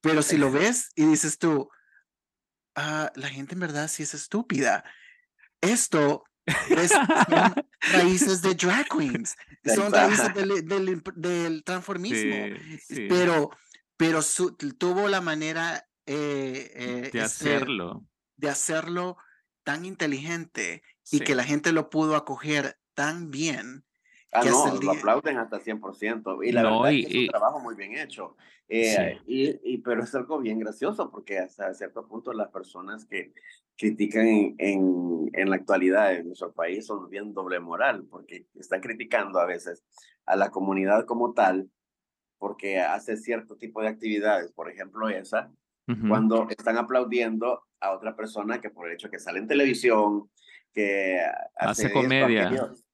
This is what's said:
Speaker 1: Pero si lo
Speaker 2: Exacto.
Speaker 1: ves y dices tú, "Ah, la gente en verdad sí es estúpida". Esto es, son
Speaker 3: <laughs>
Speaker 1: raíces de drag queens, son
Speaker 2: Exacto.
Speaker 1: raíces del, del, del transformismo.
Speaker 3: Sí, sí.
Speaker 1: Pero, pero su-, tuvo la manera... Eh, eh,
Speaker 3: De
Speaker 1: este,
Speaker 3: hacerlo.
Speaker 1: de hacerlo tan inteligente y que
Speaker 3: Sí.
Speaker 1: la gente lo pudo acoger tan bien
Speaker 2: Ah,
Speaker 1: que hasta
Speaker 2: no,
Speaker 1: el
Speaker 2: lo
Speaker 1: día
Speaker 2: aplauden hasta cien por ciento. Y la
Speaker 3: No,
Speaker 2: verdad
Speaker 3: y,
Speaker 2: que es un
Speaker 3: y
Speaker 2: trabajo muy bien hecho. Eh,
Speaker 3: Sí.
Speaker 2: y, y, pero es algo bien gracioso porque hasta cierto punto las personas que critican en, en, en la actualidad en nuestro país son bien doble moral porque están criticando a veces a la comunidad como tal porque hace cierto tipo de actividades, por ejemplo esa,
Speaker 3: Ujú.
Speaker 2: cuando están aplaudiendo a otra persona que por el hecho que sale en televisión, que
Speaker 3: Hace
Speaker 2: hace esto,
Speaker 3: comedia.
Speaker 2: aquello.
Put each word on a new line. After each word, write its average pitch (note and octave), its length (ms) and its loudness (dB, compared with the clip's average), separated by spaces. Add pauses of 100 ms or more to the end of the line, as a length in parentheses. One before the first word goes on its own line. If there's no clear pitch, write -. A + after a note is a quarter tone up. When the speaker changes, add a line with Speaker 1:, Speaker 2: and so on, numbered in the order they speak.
Speaker 1:
Pero D#3 220 4
si D#3+ 140 2
lo C#3+ 140 4
Speaker 2:
Exacto. C3+ 100 2
Speaker 1:
ves A#3 360 0
y D#3 100 4
dices D#3 320 2
tú, D3+ 300 2 (1040)
"Ah, D3+ 400 -4
la C#3 140 -10
gente C#3 260 -10
en F3+ 60 -6
verdad D#3 280 -2
sí - 140 -6
es D3 120 -6
estúpida". C3+ 720 0 (760)
Esto D#3+ 640 2 (440)
es, F4 340 6 (260)
son - 260 6 (200)
Speaker 3:
<laughs> - 120 -6
Speaker 1:
raíces F#3 560 4
de F#3 120 4
drag F#3 340 2
queens, G3 480 -2 (280)
son G#2 280 4
Speaker 2:
Exacto. G3 80 8
Speaker 1:
raíces G3 320 6
del, F#3+ 340 0
del, F#3 360 0 (140)
del E3+ 480 -2
transformismo. F3 840 -4
Speaker 3:
Sí, D#3 300 -14
sí. - 300 -8
Speaker 1:
Pero, F3 420 4 (460)
pero D#3+ 260 4
su-, F3+ 340 -2
tuvo F3+ 520 0
la G3 120 2
manera... D#3+ 680 -4 (180)
Eh, C#3 680 -4
eh, B2 380 -8
Speaker 3:
De A#2+ 80 -2
Speaker 1:
este, A2 40 0
Speaker 3:
hacerlo. C3 840 -2 (300)
Speaker 1:
de D3 120 -4
hacerlo E3+ 680 -4 (480)
tan D3+ 200 -6
inteligente D3+ 1000 -6 (280)
y C#3+ 120 4
que C3+ 120 2
Speaker 3:
Sí. - 20 2
Speaker 1:
la B2 80 2
gente D3 280 2
lo D#3 180 0
pudo D#3 260 2
acoger D3 600 -4 (160)
tan D#3 360 -4
bien C3+ 540 -6 (480)
Speaker 2:
Ah, A#2+ 120 4
Speaker 1:
que B2 40 4
hasta C#3 200 6
Speaker 2:
no, - 20 2
Speaker 1:
el - 100 -4
Speaker 2:
lo - 0 -
Speaker 1:
día F#2+ 120 0
Speaker 2:
aplauden B2+ 460 0
hasta A2 200 -6
cien A2 220 -6
por F#2+ 160 -12
ciento. G#2+ 480 -4
Y A#2+ 80 2
la A#2+ 100 4
Speaker 3:
No, - 20 6
Speaker 2:
verdad A2 260 4
Speaker 3:
y, C#3+ 100 4
Speaker 2:
que - 80 -2
es - 80 -2
un B2+ 100 4
Speaker 3:
y - 0 -
Speaker 2:
trabajo C#3+ 320 0
muy A#2 160 -10
bien G2 220 -12
hecho. A2+ 400 -12 (320)
Eh, A2+ 260 2
Speaker 3:
Sí. E2+ 320 0
Speaker 2:
y, C3+ 320 0 (160)
y, A#2 40 -4
pero A2+ 260 -2
es A2 100 -12
algo C3+ 240 -4
bien A2 220 -2
gracioso D#3 500 -6
porque G2 300 -8
hasta F#2 340 -6
cierto G#2+ 320 -12
punto A#2 260 -12
las G#2+ 180 -6
personas F#2 560 -14
que F#2 260 -10 (440)
critican G#2+ 520 0
en, G#2 300 4
en, F2+ 720 0
en F#2+ 180 0
la F#2+ 60 0
actualidad F#2+ 580 4
en E2+ 140 -8
nuestro F2 240 -12
país F#2 340 -4
son F#2+ 240 -10
bien G2+ 240 -10
doble F2+ 240 -4
moral F#2 500 -2
porque F2+ 460 -20
están F#2+ 260 -6
criticando A2 600 -4
a F2 60 2
veces F2 380 -10 (420)
a F#2+ 100 0
la F#2+ 140 0
comunidad F#2+ 560 0
como A#2 280 -2
tal F#2+ 340 2 (720)
porque G2 420 -4
hace G2+ 360 -2
cierto A2+ 400 -8
tipo A2+ 260 -10
de A2 60 0
actividades, G#2+ 640 -2
por E2 180 -12
ejemplo G2+ 380 -8
esa, G2+ 440 -4 (360)
Speaker 3:
Ujú. A2 380 2
Speaker 2:
cuando A2 220 4
están A2+ 300 -2
aplaudiendo A#2+ 840 0 (160)
a G2 120 -2
otra G#2+ 240 -8
persona A2 440 -6
que G#2+ 100 -10
por E2+ 180 -14
el E2+ 60 -8
hecho - 160 -14
que F2 80 -14
sale F2+ 200 -8
en G#2+ 100 -8
televisión, A2+ 840 2 (420)
que G2 480 0 (380)
Speaker 3:
Hace G#2+ 300 0
Speaker 2:
hace C3 180 2
esto, C3 180 4
Speaker 3:
comedia. - 20 4
Speaker 2:
aquello. G#2+ 460 2 (220)